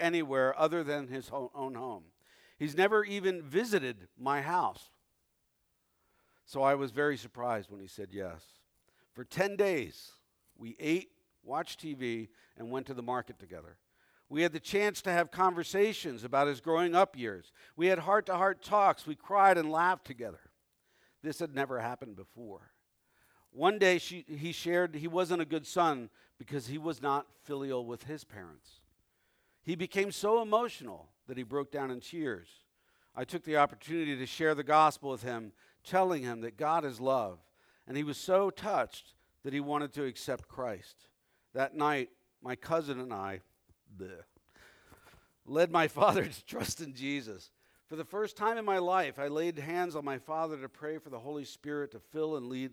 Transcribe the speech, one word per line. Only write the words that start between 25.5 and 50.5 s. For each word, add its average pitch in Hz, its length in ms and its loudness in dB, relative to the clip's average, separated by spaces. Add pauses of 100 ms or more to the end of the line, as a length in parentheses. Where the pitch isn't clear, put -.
son 147 420 2 (300)
because 123 280 -8
he 139 120 -6
was 156 240 -4
not 143 240 2 (180)
filial 135 400 -4
with 117 200 -10
his 147 200 -12
parents. 85 560 -20 (800)
He 165 140 -6
became 190 360 -2
so 214 300 2
emotional 214 680 -2 (180)
that 127 80 -10
he 127 60 -6
broke 135 280 -4
down 139 200 -4
in 123 100 -6
tears. 120 480 -6 (640)
I 127 100 -6
took 175 200 -8
the 151 140 2
opportunity 143 580 0
to 127 80 -6
share 156 300 0
the 143 100 -2
gospel 151 460 4
with 117 120 -6
him, 117 300 -8 (320)
telling 185 380 2
him 120 180 -6
that 113 160 -8
God 151 300 0
is 123 160 -8
love, 120 360 0 (480)
and 131 120 -6
he 151 40 -2
was 143 140 -6
so 190 320 2
touched - 640 -4 (320)
that 139 80 -6
he 139 80 -2
wanted 147 320 -2
to 143 140 -4
accept 127 420 -6
Christ. 110 480 -8 (560)
That 131 240 -2
night, 147 320 2 (340)
my 123 140 -6
cousin 151 420 -2
and 127 140 -8
I, 98 280 -6 (540)
bleh, 92 280 -14 (1200)
led 165 260 2
my 165 180 4
<laughs> - 0 -
father 190 360 4
to - 220 -10
trust - 340 -6
in 147 140 -12
Jesus. 123 560 -8 (380)
For 160 80 -12
the 156 80 -8
first 208 320 -6
time 226 200 0
in 220 80 -6
my 196 140 2
life, 180 400 2
I 143 100 -2
laid 160 300 -2
hands 170 360 -4
on 147 100 -6
my 139 140 -4
father 156 380 -4